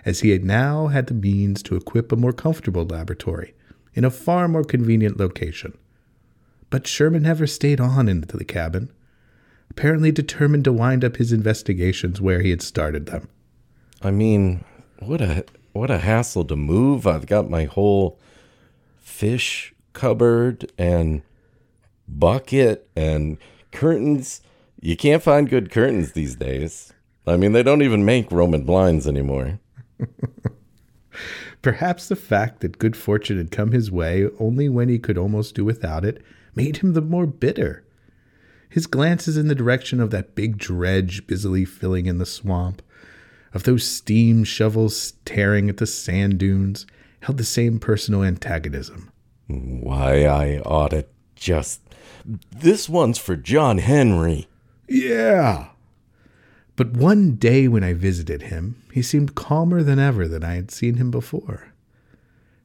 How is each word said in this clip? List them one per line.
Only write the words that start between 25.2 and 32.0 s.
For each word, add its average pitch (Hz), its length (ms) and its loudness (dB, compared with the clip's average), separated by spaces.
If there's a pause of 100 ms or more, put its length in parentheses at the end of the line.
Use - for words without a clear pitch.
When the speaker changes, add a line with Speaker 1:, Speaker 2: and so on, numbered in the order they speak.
Speaker 2:
find 147 260 4
good 123 220 0
curtains 113 420 0
these 71 220 -4
days. 65 580 -8 (340)
I 87 100 2
mean, 101 160 4
they 120 100 6
don't 143 200 4
even 110 220 4
make 113 280 2
Roman 85 320 2
blinds 85 420 4
anymore. 69 540 -2 (380)
<laughs> 120 100 -6 (1500)
Speaker 1:
Perhaps 175 460 -2